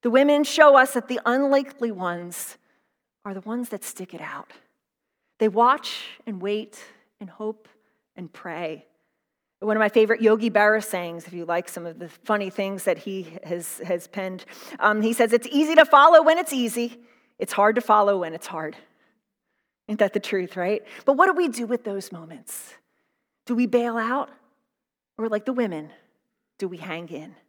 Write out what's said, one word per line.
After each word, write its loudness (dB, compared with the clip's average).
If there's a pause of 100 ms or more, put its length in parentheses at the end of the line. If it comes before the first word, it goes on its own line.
The 0
women 4
show 8
us 4
that -6
the -6
unlikely 0
ones -10 (640)
are -10
the -10
ones -8
that -12
stick -14
it -14
out. -16 (880)
They 2
watch 0 (200)
and -10
wait -8 (380)
and -18
hope -14 (480)
and -16
pray. -12 (760)
One -2
of -2
my 2
favorite 2
Yogi 4
Berra 2
sayings, -8
if -20
you -10
like -4
some -12
of -14
the -14
funny -4
things -6
that 0
he -10 (180)
has, -8
has -6
penned, -10 (380)
um, 2
he 0
says, 2
"It's 0
easy 2
to 10
follow 8
when 4
it's -4
easy. -4 (400)
It's -8
hard 2
to -2
follow 2
when -6
it's -14
hard." -10 (1120)
Ain't -8
that 2
the -2
truth, -6
right? -2 (240)
But 4
what 6
do 2
we 0
do -6
with -4
those -10
moments? -18 (720)
Do -6
we 0
bail -2
out? -6 (880)
Or -4
like -4
the -4
women, -4 (680)
do -6
we -10
hang -12
in? -16 (140)